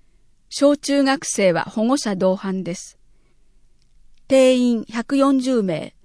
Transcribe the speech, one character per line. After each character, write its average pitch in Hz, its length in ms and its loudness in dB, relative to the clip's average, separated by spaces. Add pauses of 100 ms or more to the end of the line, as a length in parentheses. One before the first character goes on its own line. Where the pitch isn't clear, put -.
(500)
小 285 260 2
中 285 280 0
学 269 220 -2
生 190 280 0
は 160 100 -2
保 - 200 -6
護 247 120 0
者 208 220 -4
同 185 180 0
伴 190 280 -6
で 170 120 -8
す。 - 220 -18 (1300)
定 262 300 4
員 240 320 0
百 233 260 -6
四 269 240 2
十 247 220 0
名。 180 320 -6 (120)